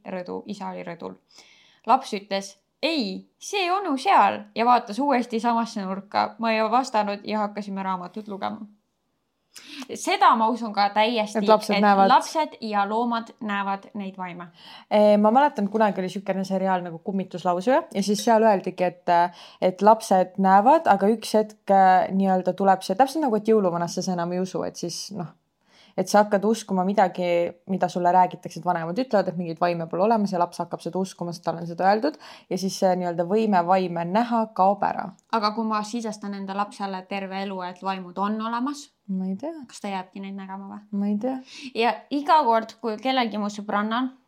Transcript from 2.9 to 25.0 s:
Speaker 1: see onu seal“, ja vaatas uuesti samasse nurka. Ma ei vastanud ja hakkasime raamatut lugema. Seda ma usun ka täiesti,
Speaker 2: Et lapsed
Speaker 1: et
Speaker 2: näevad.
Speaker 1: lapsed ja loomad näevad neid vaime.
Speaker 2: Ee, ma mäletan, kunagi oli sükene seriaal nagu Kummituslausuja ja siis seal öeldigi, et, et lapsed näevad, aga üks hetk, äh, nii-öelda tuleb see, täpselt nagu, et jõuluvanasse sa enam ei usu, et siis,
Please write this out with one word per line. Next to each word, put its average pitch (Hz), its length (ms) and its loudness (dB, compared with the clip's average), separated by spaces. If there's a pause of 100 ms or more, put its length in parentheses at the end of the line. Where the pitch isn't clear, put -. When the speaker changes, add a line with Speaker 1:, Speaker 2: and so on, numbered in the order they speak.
Speaker 1:
see 392 320 -4
onu 370 260 -2
seal“, 233 420 4 (160)
ja 226 100 0
vaatas 233 340 2
uuesti 247 400 0
samasse 226 460 -2
nurka. 196 540 -2
Ma 226 120 0
ei 220 200 2
vastanud 214 520 0
ja 214 160 -4
hakkasime 208 440 -6
raamatut 190 440 -8
lugema. 208 340 -8 (1300)
Seda 370 400 4
ma 220 160 2
usun 226 220 -6
ka 202 160 2
täiesti, 214 480 0
Speaker 2:
Et 202 100 -2
lapsed 214 300 4
Speaker 1:
et 196 40 2
Speaker 2:
näevad. 196 280 6
Speaker 1:
lapsed 302 520 2
ja 208 280 -2
loomad 233 400 -2 (100)
näevad 202 540 -4
neid 190 240 -10
vaime. 175 300 -12 (440)
Speaker 2:
Ee, 208 260 6
ma 214 140 6
mäletan, 269 380 4
kunagi 202 320 0
oli 185 80 -4
sükene 190 340 -4
seriaal 190 400 0
nagu 165 160 -10
Kummituslausuja 185 840 0 (100)
ja 196 100 -2
siis 202 220 -2
seal 226 180 6
öeldigi, 185 400 2
et, 180 220 -4 (560)
et 185 200 0
lapsed 202 560 4
näevad, 208 540 6
aga 196 160 2
üks 220 260 -2
hetk, 214 380 0
äh, 185 400 6
nii-öelda 185 420 0
tuleb 190 300 2
see, 190 120 -2
täpselt 277 280 2
nagu, 233 120 0
et 214 120 -4
jõuluvanasse 180 560 0
sa 190 100 -4
enam 175 200 -4
ei 180 100 -2
usu, 170 200 -6
et 175 120 -8
siis, - 400 -10